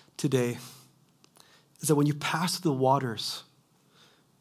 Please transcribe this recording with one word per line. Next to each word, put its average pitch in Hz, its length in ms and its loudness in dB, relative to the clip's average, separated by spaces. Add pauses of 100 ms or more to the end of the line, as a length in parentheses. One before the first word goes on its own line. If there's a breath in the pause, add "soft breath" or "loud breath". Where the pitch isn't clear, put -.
(180 loud breath)
today, 123 400 0 (1200 soft breath)
is 160 60 -4
that 156 80 4
when 147 100 4
you 147 80 2
pass 165 440 -2
through 160 140 0
the 131 60 0
waters, 131 640 0 (960 soft breath)